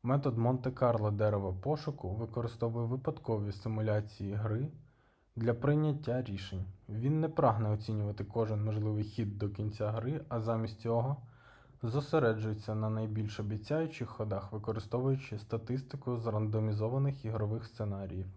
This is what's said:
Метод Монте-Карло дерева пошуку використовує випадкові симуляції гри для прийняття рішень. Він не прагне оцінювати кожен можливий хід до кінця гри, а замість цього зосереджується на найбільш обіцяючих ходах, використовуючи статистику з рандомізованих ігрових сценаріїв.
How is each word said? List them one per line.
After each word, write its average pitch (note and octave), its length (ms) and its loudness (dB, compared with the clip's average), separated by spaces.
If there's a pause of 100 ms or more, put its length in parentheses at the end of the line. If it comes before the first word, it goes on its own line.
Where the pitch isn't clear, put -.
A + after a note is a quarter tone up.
Метод C3 320 2
Монте-Карло A#2+ 720 2
дерева G2+ 420 2
пошуку C#3 560 -4
використовує A#2 760 -2
випадкові A#2 640 -2
симуляції G#2+ 800 0
гри A2 340 0 (680)
для A2+ 180 2
прийняття C#3+ 680 2
рішень. F#2+ 440 -4 (240)
Він C3 300 2
не D#3+ 100 2
прагне A2+ 400 4
оцінювати G#2 540 0
кожен G#2+ 400 0
можливий G#2+ 400 0
хід G2+ 340 -2
до G#2 120 0
кінця G#2+ 420 -2
гри, A#2+ 380 -2
а A#2 100 -2
замість A2 420 0
цього A#2 360 2 (640)
зосереджується A2 960 2
на A2 140 0
найбільш A2 500 -2
обіцяючих A#2+ 720 -2
ходах, G2 420 -4
використовуючи A#2+ 880 -2
статистику B2 800 -4
з A2+ 80 -4
рандомізованих G#2+ 1000 2
ігрових A2 400 -2
сценаріїв. G2 720 -4